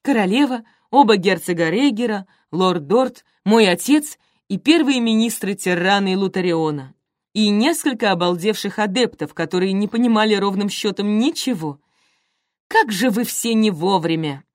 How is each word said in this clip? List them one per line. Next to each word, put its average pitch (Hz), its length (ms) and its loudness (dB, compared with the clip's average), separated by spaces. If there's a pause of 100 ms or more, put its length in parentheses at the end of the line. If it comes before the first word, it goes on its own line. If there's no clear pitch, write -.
Королева, 240 640 0 (260)
оба 220 240 6
герцога 175 540 0
Рейгера, 220 580 -2 (240)
лорд 175 360 0
Дорт, 247 360 0 (220)
мой 208 240 4
отец 285 480 0 (320)
и 196 80 -4
первые 277 420 2
министры 220 560 0
Терраны 185 580 0
и - 20 0
Лутариона. 165 800 -2 (400)
И 208 160 0
несколько 233 640 0
обалдевших 180 680 -2
адептов, 208 540 -2
которые 185 400 -2
не 202 160 -2
понимали 220 460 2
ровным 196 340 -2
счетом 208 500 -2
ничего. 196 600 -4 (880)
«Как 427 220 2
же 208 180 0
вы 226 160 0
все - 280 -4
не 214 180 2
вовремя! 160 720 -2 (120)